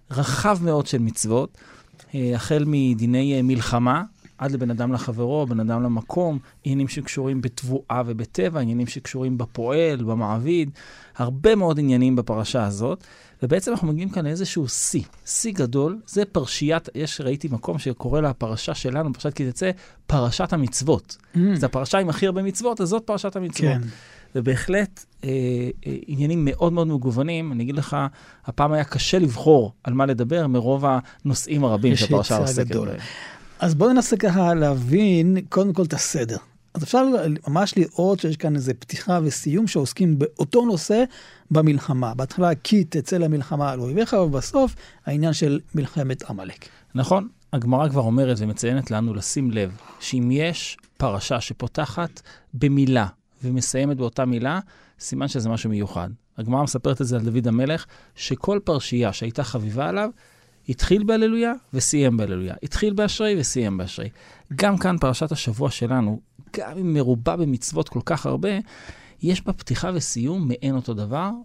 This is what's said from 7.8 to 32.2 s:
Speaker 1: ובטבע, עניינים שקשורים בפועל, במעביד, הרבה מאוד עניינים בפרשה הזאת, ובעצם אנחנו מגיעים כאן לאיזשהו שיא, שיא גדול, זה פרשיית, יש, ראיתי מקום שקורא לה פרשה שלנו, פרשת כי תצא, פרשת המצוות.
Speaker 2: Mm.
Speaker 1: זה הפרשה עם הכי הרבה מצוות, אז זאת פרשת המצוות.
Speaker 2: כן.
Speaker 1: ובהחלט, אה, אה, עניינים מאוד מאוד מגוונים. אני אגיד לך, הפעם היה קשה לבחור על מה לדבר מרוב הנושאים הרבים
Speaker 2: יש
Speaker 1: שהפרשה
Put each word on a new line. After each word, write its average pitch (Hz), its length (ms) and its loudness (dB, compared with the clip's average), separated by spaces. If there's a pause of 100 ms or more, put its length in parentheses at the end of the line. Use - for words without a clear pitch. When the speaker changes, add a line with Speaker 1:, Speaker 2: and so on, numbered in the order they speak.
Speaker 1:
ובטבע, 143 540 -4
עניינים 120 280 -2
שקשורים 127 500 -6
בפועל, 127 680 0
במעביד, 117 680 0 (480)
הרבה 135 380 2
מאוד 170 240 2
עניינים 131 360 4
בפרשה 110 500 0
הזאת, 110 380 -2 (400)
ובעצם 175 280 2
אנחנו 185 160 -2
מגיעים 165 220 -2
כאן 175 160 -4
לאיזשהו 165 420 -2
שיא, - 340 -2 (240)
שיא - 280 -4
גדול, 143 540 0
זה 202 180 0
פרשיית, 156 680 -2
יש, 151 260 -6
ראיתי 143 300 -2
מקום 135 280 -4
שקורא 135 420 -2
לה 143 120 2
פרשה 110 400 -6
שלנו, 143 400 -4
פרשת 147 200 -6
כי 131 180 -4
תצא, 185 200 -2 (360)
פרשת 147 460 0
המצוות. 135 640 0 (180)
Speaker 2:
Mm. 175 40 2 (140)
Speaker 1:
זה 143 120 0
הפרשה 135 340 0
עם 180 100 2
הכי 196 160 0
הרבה 185 180 0
מצוות, 214 380 -2
אז 170 80 0
זאת 226 140 0
פרשת 202 320 -4
המצוות. 165 360 0
Speaker 2:
כן. 123 100 0 (540)
Speaker 1:
ובהחלט, 135 720 -2 (180)
אה, 135 60 -4 (580)
אה, 135 80 -4 (120)
עניינים 147 380 0
מאוד 170 280 2
מאוד 170 140 2
מגוונים. 147 640 -2
אני 117 120 -2
אגיד 139 120 -4
לך, 143 220 -4 (480)
הפעם 147 280 0
היה 151 100 2
קשה - 360 0
לבחור 131 540 6 (100)
על 123 100 -2
מה 135 120 2
לדבר 139 420 0
מרוב 131 380 2 (400)
הנושאים 143 380 0
הרבים 117 300 4
Speaker 2:
יש 113 60 2
Speaker 1:
שהפרשה 101 360 2